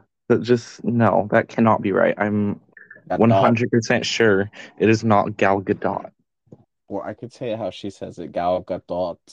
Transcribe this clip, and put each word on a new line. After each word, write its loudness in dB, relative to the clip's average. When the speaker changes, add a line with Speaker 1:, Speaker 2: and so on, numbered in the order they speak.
Speaker 1:
That 2
just, -2
no, 2
that 0
cannot 2
be -2
right. 2
I'm -2
Speaker 2:
Gadot. 0
Speaker 1:
one 6
hundred 2
percent 0
sure 2
it 2
is 2
not 2
Gal 2
Gadot. -4
Speaker 2:
Or -10
I -10
could -18
say -8
it -6
how -8
she -12
says -14
it, -12
Gal -2
Gadot, -8